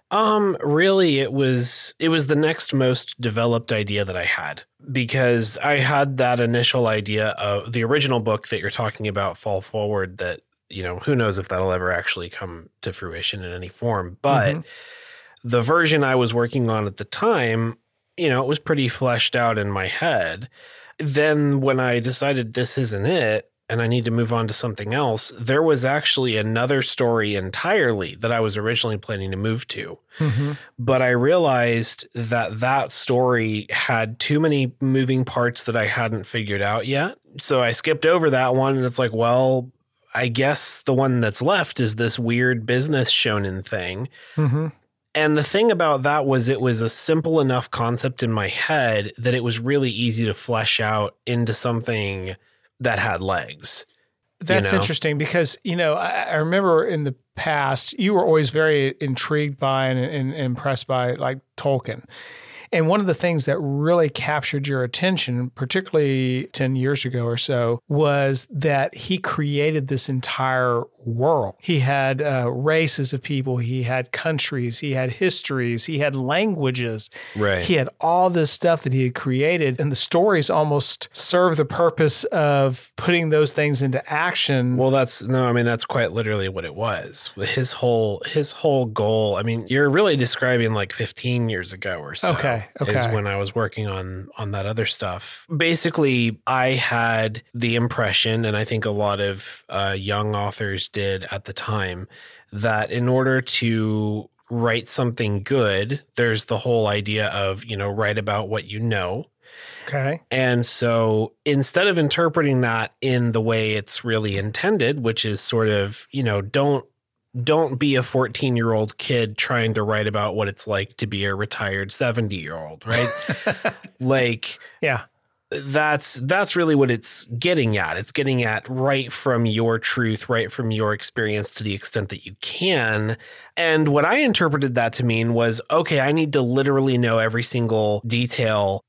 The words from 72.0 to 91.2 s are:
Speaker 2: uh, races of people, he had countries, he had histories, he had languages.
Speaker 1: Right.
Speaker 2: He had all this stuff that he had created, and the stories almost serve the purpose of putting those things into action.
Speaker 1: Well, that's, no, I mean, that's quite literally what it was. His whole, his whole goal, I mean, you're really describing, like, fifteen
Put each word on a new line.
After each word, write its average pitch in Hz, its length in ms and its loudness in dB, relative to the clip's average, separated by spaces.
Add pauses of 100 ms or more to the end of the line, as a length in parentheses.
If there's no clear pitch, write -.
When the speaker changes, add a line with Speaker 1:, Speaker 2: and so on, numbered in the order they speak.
Speaker 2:
uh, 131 280 0
races 147 640 0
of 135 100 -6
people, 131 360 -2
he 123 240 -2
had 123 280 -2
countries, 131 680 -4
he 143 140 -4
had 131 200 -2
histories, 123 720 0
he 160 140 -4
had 143 160 0
languages. 131 960 -2 (260)
Speaker 1:
Right. 101 260 2
Speaker 2:
He 175 120 2
had 135 160 0 (100)
all 180 300 4
this 165 200 2
stuff 165 340 2
that 131 100 0
he 131 100 2
had 127 100 -2
created, 139 640 0
and 143 140 0
the 127 40 0
stories 175 520 4
almost 151 640 0
serve 175 460 4
the 151 80 4
purpose 160 580 2
of 139 720 2
putting 170 320 2
those 151 240 4
things 147 300 0
into 131 280 0
action. 135 680 0
Speaker 1:
Well, 131 120 4
that's, 131 320 2
no, 127 220 0
I 123 80 2
mean, 120 140 2
that's 117 180 0
quite 117 280 0
literally 107 360 -2
what 92 160 -6
it 78 100 -10
was. 98 640 -6
His 127 360 -2
whole, 113 520 0
his - 280 -2
whole 139 340 0
goal, 107 500 0
I 95 60 -2
mean, 113 260 -4
you're 139 220 2
really 175 260 4
describing, 120 560 0
like, 101 200 -2
fifteen 120 580 -4